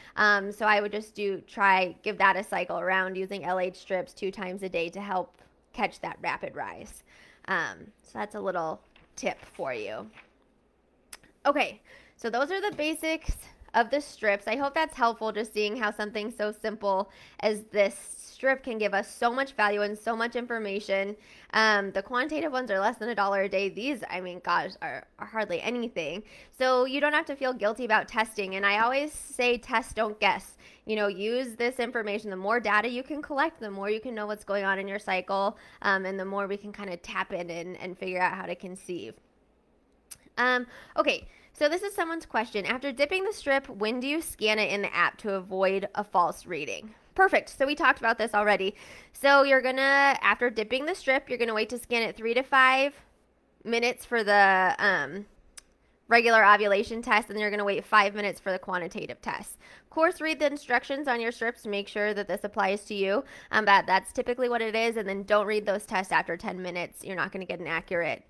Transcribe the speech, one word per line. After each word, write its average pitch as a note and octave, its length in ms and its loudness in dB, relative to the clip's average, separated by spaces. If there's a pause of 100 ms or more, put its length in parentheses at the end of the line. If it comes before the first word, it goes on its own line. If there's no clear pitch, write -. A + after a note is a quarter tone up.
(160)
Um, G#3 360 4
so G#3 140 -4
I G#3 160 6
would G#3 120 -4
just A3 200 -8
do, G3 280 -4
try, F#3+ 600 4
give G#3 160 -4
that F#3+ 200 6
a G3 60 -2
cycle F3 360 -4
around F#3 380 0
using F#3+ 260 -6
L F#3 160 0
H F#3 160 -2
strips F3+ 380 -6
two F#3+ 180 -6
times G3 320 -10
a F#3+ 60 -8
day E3+ 200 -2
to G3 120 -12
help F#3+ 400 -6 (320)
catch G3+ 260 -4
that - 220 -10
rapid - 340 -6
rise. G2+ 480 -12 (460)
Um, C#3 420 -4 (120)
so - 160 -16
that's G#3 160 -10
a G#3 60 -8
little F3 400 -4 (340)
tip - 220 -6 (180)
for C3+ 180 -6
you. A2 320 -10 (1400)
Okay, C4+ 360 0 (360)
so A#3 120 -8
those C4 220 -2
are G4 80 -2
the G4+ 160 -4
basics D#4+ 600 -4 (360)
of A3 160 4
the C#4+ 120 0
strips. G3+ 460 -2
I A3 80 -2
hope C#4 180 -2
that's D#4+ 220 -2
helpful, A3+ 360 0
just A3+ 220 -6
seeing G#3 240 -2
how G#3+ 140 0
something G#3+ 400 -6
so G#3 200 -2
simple G3+ 580 -2 (320)
as G#3+ 300 0
this G3+ 240 2 (220)
strip C4 460 -2
can A3+ 140 -6
give G3+ 160 0
us G3+ 180 -2
so A#3+ 200 0
much C4+ 220 -4
value G#3 280 2
and G#3 160 -2
so A3+ 180 -4
much A#3 200 -2
information. G#3 800 -4 (380)
Um, G#3 380 4
the G3 120 -2
quantitative D4 480 -4
ones B3+ 180 -4
are F#3+ 100 0
less A3+ 180 0
than A3 120 -6
a A#3 60 -4
dollar G3 280 2
a G3 60 -2
day. G3 200 0
These, A3 400 -4
I F#3 120 -6
mean, F3+ 220 -10
gosh, F3 280 0 (100)
are, C3 260 -8 (100)
are G#3 80 -12
hardly G3+ 360 -4
anything. A3 600 -6 (340)
So B3+ 300 4
you C4+ 140 -4
don't D4 140 2
have D#4+ 120 0
to C#4+ 100 -6
feel C4 160 -2
guilty A#3 320 -2
about G#3+ 240 2
testing. G#3+ 480 -2
And G3 100 0
I G3+ 140 4
always C#4 320 2
say, - 460 0
"Test, A3+ 380 -2
don't G#3+ 240 -2
guess." F#3+ 360 0 (300)
You A3 100 -2
know, G#3 120 2
use A3 480 -2
this A#3+ 240 -2
information. A3 500 -4
The F#3+ 60 -8
more G3+ 240 0
data G#3 280 2
you B3 140 -4
can D4 220 -8
collect, C4+ 360 -2
the G#3+ 120 -10
more G3 180 -6
you A3 100 -2
can A#3 140 -10
know G#3 140 -8
what's G#3 160 -8
going G3 220 -4
on G3 120 2
in G3 100 -6
your G3 120 -6
cycle, G3 580 -2 (240)
um, F#3+ 240 0
and F#3+ 140 -4
the F#3 60 -6
more G3 220 -4
we G3 100 -6
can G#3 140 -16
kinda G3+ 260 -10
tap F#3+ 360 -8
in F3 160 -6
and, E3+ 280 -8
and F#3 200 -12
figure F#3 240 -4
out F3+ 120 2
how F#3 120 -6
to F3 100 -6
conceive. F3+ 600 -12 (1200)
Um, B3 300 2 (280)
okay, D4+ 320 0 (260)
so D4+ 140 2
this F4 140 0
is G4+ 140 -6
someone's E4 320 -4
question. G#3+ 400 -4
After C4 240 -4
dipping D4 320 0
the G4+ 100 -2
strip, C#4 340 -2
when G#3+ 320 -2
do B3 60 -6
you D4 160 -2
scan G#3+ 380 0
it G3+ 120 0
in G3+ 120 -2
the - 120 -6
app E3+ 240 2
to G#3 140 -4
avoid F#3+ 640 0
a G#3 80 -2
false F3 420 0
reading? D3+ 480 -8 (220)
Perfect. F#4+ 420 4
So C4+ 80 2
we C#4+ 80 0
talked C#4 240 4
about A3+ 220 0
this A3 160 -2
already. G#3 400 2 (360)
So C#4 300 8
you're C4+ 220 6
gonna, C4+ 580 4
after A3+ 300 2
dipping A3+ 340 -2
the E4+ 80 -2
strip, C4+ 340 0
you're B3+ 120 -6
gonna A3+ 160 0
wait G#3+ 140 0
to B3 100 -6
scan A#3 240 -2
it F#3+ 120 -4
three A3+ 200 -4
to B3+ 80 2
five C4 500 4 (720)
minutes A#3 420 -2
for A#3 180 0
the, G3 540 6
um, F#3 480 0 (840)
regular A3+ 360 8
ovulation G#3 560 6
test, A3 260 2
and G3+ 80 -12
then G#3 60 -2
you're G#3 80 0
gonna G#3 160 -2
wait F#3+ 180 0
five G#3 300 4
minutes G3+ 260 -4
for G3 120 -6
the F#3 80 -2
quantitative F3+ 600 -8
test. - 380 -10 (240)
Of - 80 -20
course, E4 320 2
read D#4 160 -2
the D4 80 0
instructions C#4 640 -2
on A#3+ 120 0
your A3+ 120 -2
strips A#3 320 -6
to A3+ 60 -8
make G3+ 180 -4
sure G#3 260 -2
that G3+ 140 -4
this F#3+ 160 -4
applies G3+ 420 -2
to - 80 -10
you. G3+ 300 0 (260)
Um, G#3+ 160 2
but G3 220 8
that's F#3+ 260 2
typically B3 340 -2
what A#3+ 140 0
it G#3+ 140 -2
is, A3+ 200 0
and G3+ 140 -4
then G3 140 -6
don't G#3 240 4
read G#3+ 180 0
those G#3 220 -2
tests G3 260 -2
after E3 240 2
ten F#3 240 -8
minutes. F3+ 420 -8
You're F#3+ 120 -8
not F3 160 -2
gonna F#3+ 140 -8
get F3 140 -8
an E3+ 80 -10
accurate, E3 640 -2